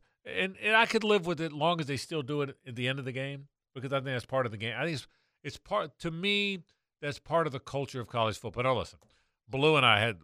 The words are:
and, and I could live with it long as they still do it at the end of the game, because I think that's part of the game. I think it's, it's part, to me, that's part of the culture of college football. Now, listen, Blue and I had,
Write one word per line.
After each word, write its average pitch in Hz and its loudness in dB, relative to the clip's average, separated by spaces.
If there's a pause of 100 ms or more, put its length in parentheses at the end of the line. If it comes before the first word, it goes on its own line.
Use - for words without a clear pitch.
(260)
and, 190 -4
and 214 2
I 226 6
could 220 0
live 208 4
with 165 -2
it 160 -4
long 160 2
as 139 -4
they 135 -2
still 160 -4
do 147 -2
it 135 -6 (120)
at 120 -12
the 123 -2
end 135 -2
of 127 -10
the 131 -6
game, 139 -10 (260)
because 131 -8
I 139 2
think 135 -2
that's 123 -4
part 131 0
of 104 -4
the 110 -8
game. 113 -4
I 135 -2
think 165 -2
it's, - -10 (360)
it's 143 -10
part, 180 -4
to 165 -6
me, 196 0 (420)
that's 147 -6
part 160 0
of 127 -4
the 127 -8
culture 135 -6
of 110 -8
college 110 0
football. 117 -6
Now, 131 2
listen, - -6 (500)
Blue 147 4
and 131 6
I 107 8
had, 107 0